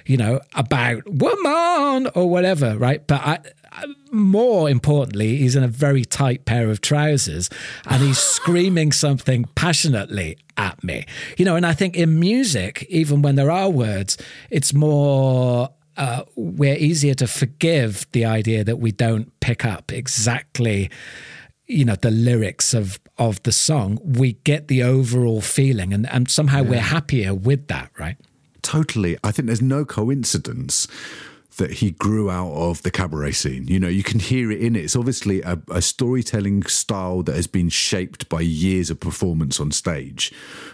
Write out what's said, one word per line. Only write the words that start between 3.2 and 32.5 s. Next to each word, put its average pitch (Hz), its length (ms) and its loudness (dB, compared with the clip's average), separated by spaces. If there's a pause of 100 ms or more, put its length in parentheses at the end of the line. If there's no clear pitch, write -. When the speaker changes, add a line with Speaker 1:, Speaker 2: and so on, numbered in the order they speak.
Speaker 1:
I, 151 180 -2 (320)
I, - 140 -12 (260)
more 208 600 4
importantly, 120 640 2
he's 127 180 2
in 139 80 4
a 127 60 2
very 135 380 2
tight 131 400 -2
pair 113 240 2
of 107 100 -2
trousers 135 720 0 (340)
and 131 180 2
he's 135 160 2
<laughs> - 180 2
screaming 175 540 2
something 135 540 2 (100)
passionately 104 840 0 (180)
at - 260 -4
me. - 220 -6 (320)
You 180 80 4
know, 175 120 4
and 175 100 2
I 165 80 2
think 180 220 -2
in 160 220 4
music, 180 680 0
even 151 320 2
when 143 140 4
there 139 160 4
are 190 180 0
words, 107 480 0 (320)
it's 165 240 0
more, 135 960 2 (300)
uh, 131 240 -4 (120)
we're 139 420 0
easier 147 380 2
to 127 120 0
forgive 135 880 0
the 117 120 2
idea 110 400 0
that 113 120 0
we 117 140 0
don't 113 500 -2
pick - 260 -2
up - 260 -6
exactly, 117 1000 -2 (760)
you 147 200 2
know, 107 80 2
the 113 160 0
lyrics 113 640 2
of, 101 260 -2 (160)
of 113 280 0
the 113 80 2
song. 156 520 0
We 127 300 2 (100)
get 151 240 0
the 127 140 2
overall 123 580 2
feeling 104 540 0
and, 107 160 0
and 127 200 0
somehow 139 320 2
we're 123 120 2
Speaker 2:
Yeah. 117 80 2
Speaker 1:
happier 123 520 0
with 135 340 0
that, 101 300 -8
right? 78 180 -6 (440)
Speaker 2:
Totally. 110 640 0
I 104 80 2
think 131 140 -2
there's 117 160 0
no 135 240 2
coincidence 110 1000 -4 (720)
that 95 160 -2
he 101 160 0
grew 104 400 -2
out 90 220 -4